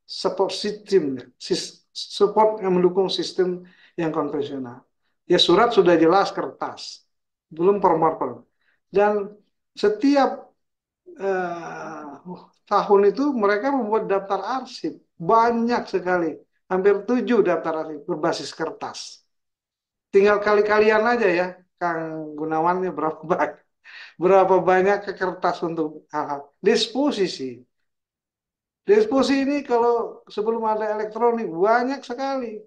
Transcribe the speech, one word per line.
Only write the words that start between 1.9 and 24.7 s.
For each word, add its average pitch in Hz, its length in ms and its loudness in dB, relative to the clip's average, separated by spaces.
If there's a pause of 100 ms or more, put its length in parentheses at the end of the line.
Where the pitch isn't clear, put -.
support 214 580 0 (140)
yang 190 120 0
mendukung 180 320 2 (100)
sistem 180 300 -2 (520)
yang 160 120 -2
konvensional. 143 720 -6 (440)
Ya 175 120 4
surat 220 360 4
sudah 175 240 6
jelas 180 360 4
kertas, - 680 -10 (520)
belum 185 280 2
format-format. 160 600 0 (520)
Dan 208 160 4 (640)
setiap, 262 540 2 (880)
eh, 170 920 -6 (520)
tahun 196 360 4 (120)
itu 262 120 0 (120)
mereka 208 360 0
membuat 220 400 0
daftar 196 280 -2 (200)
arsip, - 340 -10 (360)
banyak 233 520 2 (120)
sekali, 180 380 -2 (400)
hampir 190 220 4 (140)
tujuh 233 360 2
daftar 160 400 -2
arsip 151 240 -12
berbasis 156 500 -4
kertas. - 640 -10 (880)
Tinggal 202 340 6
kali-kalian 214 580 4
aja 233 240 2 (120)
ya, 180 60 0 (340)
Kang 160 580 -6
Gunawannya 165 600 -2
berapa 156 280 -4
<laughs> 160 60 0
banyak, 151 240 -2 (680)
berapa 190 340 6 (140)